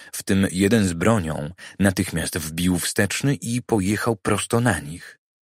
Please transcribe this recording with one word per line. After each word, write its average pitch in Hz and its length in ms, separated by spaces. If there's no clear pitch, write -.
w - 120
tym 98 280
jeden 98 360
z 87 60
bronią, 82 580
natychmiast 92 580
wbił 85 420
wsteczny 117 560
i 117 260
pojechał 104 540
prosto 107 440
na 113 200
nich. 76 400